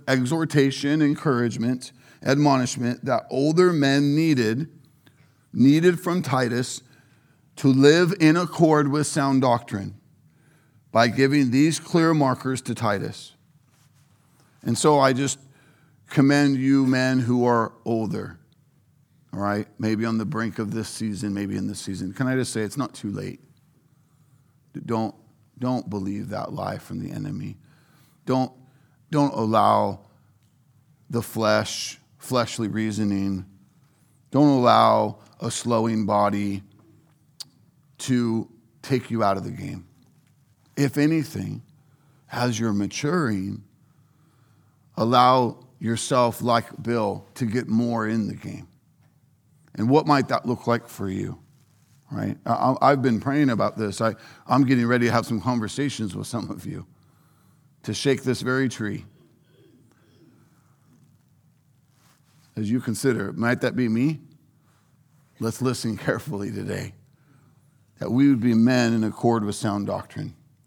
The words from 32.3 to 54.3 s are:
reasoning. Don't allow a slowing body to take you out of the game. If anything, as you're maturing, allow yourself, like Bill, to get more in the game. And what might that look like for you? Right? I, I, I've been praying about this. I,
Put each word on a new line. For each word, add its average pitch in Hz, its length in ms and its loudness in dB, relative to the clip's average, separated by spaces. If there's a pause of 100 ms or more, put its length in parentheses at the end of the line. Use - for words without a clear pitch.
reasoning. 101 760 -2 (840)
Don't 147 180 4
allow 113 720 4 (220)
a 120 100 -6
slowing 113 560 -2
body 101 560 0 (1400)
to 120 500 0 (320)
take 127 300 -2
you 113 140 0
out 98 120 2
of 95 60 -8
the 104 80 -10
game. 95 340 -12 (920)
If 143 200 0
anything, 131 680 -2 (680)
as 120 300 -2
you're 113 120 0
maturing, 104 920 -2 (1300)
allow 123 720 4 (140)
yourself, 117 600 0
like 117 400 -2
Bill, 107 540 -4
to 131 100 -6
get 113 240 -4
more 113 380 -2
in 107 220 -2
the 101 80 -10
game. - 320 -14 (1040)
And 110 160 0
what 151 160 4
might 139 220 2
that 123 180 -2
look 120 220 -4
like 117 180 0
for 98 240 -10
you? 95 300 -8 (680)
Right? 104 280 -6 (100)
I, 117 60 0
I, 131 400 2
I've 135 100 0
been 117 180 0
praying 139 300 0
about 107 260 -2
this. 104 240 -6
I, 110 140 0 (320)